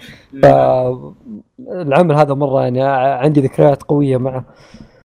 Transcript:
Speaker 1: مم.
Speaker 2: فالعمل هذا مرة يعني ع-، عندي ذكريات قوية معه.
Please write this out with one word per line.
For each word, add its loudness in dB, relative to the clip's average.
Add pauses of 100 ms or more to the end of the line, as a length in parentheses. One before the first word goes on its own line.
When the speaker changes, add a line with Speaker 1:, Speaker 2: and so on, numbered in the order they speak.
(320)
Speaker 1:
مم. -10
Speaker 2:
فالعمل 0
هذا 2
مرة -2
يعني -2
ع-، -2
عندي 0
ذكريات 0
قوية -2
معه. -6 (760)